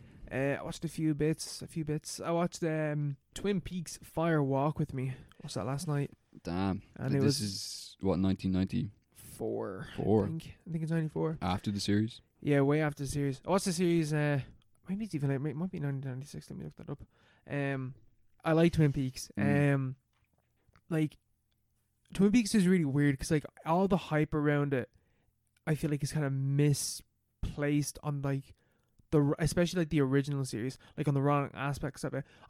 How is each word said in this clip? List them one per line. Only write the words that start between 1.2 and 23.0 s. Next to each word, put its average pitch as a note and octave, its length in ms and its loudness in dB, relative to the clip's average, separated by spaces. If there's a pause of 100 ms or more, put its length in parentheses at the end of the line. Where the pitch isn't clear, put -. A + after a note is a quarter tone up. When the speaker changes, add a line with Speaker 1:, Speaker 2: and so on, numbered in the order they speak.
Speaker 1:
a - 60 -14
few D#3+ 160 -6
bits. D3+ 360 -6
I D#3+ 120 -4
watched, F3 320 -2
um, D3+ 520 -2 (180)
Twin G3 260 -2
Peaks - 420 -10
Fire D#3+ 400 2
Walk C3+ 380 0
with D3+ 120 -2
Me. C3 200 -4 (320)
Watched D3+ 100 -10
that F#2 120 -4
last C#3 200 -6
night. C#3+ 240 -2 (320)
Speaker 2:
Damn. F#2 400 -2 (140)
Speaker 1:
And B2+ 160 -4
Speaker 2:
Th-, C#3 100 4
Speaker 1:
it - 20 4
Speaker 2:
this C#3+ 160 4
Speaker 1:
was G#2 80 -2
Speaker 2:
is, - 520 -12
what, F#2 180 2
nineteen F#2+ 320 0
ninety? F#2+ 400 0 (240)
Speaker 1:
Four, A2 720 -8 (100)
Speaker 2:
Four. G2+ 280 4
Speaker 1:
I - 20 0
think. - 300 -8 (120)
I E3 40 -8
think D#3+ 100 -4
it's D#3+ 100 -2
ninety-four. D#3+ 480 -2
Speaker 2:
After G2 300 -2
the G2+ 100 -2
series? G#2 400 0 (200)
Speaker 1:
Yeah, C#3+ 220 2
way D3 200 2
after D3 220 -4
the C3+ 40 -6
series. C#3 380 -4
I - 40 -4
watched G3 160 2
the F#3+ 60 -2
series, E3+ 400 2
uh, D3 280 2 (480)
maybe G3+ 160 -6
it's G3+ 100 -10
even, C#3 160 0
like, C3 100 0
might, C#3+ 140 -4
might F3 160 -4
be - 80 -10
nineteen C#3 320 -4
ninety-six. C#3 400 -12
Let - 80 -12
me - 60 -12
look D3+ 120 -14
that - 140 -14
up. - 140 -12 (440)
Um, C#3 460 -6 (500)
I D#3+ 100 2
like E3 180 6
Twin D3+ 200 4
Peaks. C3+ 460 -4
Speaker 2:
Mm. C#3+ 360 4
Speaker 1:
Um, C3+ 220 -2 (920)
like, D#3 260 0 (1000)
Twin G3+ 160 6
Peaks G#3+ 240 4
is F#3+ 140 6
really F#3 160 6
weird C#3+ 340 4